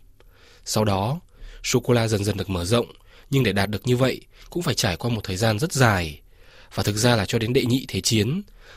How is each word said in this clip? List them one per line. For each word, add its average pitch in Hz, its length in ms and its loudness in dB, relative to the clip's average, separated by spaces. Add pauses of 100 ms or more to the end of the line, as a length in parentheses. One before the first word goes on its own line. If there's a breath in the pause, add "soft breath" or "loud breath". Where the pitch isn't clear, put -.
(640 soft breath)
Sau 107 200 0
đó, 104 340 0 (440 soft breath)
sô-cô-la 120 440 2
dần 107 160 0
dần 101 140 0
được 92 120 -6
mở 87 160 -2
rộng, 113 200 2 (440 soft breath)
nhưng 139 140 2
để 101 100 2
đạt 98 160 2
được 107 180 -4
như 123 100 2
vậy 127 240 0 (280 loud breath)
cũng 175 140 -6
phải 151 120 0
trải 92 220 0
qua 120 120 -4
một 113 140 -2
thời 92 140 -4
gian 107 220 2
rất 160 140 -4
dài. 95 480 2 (540 soft breath)
Và - 80 -2
thực 104 120 0
ra 120 200 4
là 107 100 0
cho 120 140 -2
đến 113 140 -2
đệ 131 120 2
nhị 127 220 0
thế 95 140 -4
chiến 117 400 0 (360 loud breath)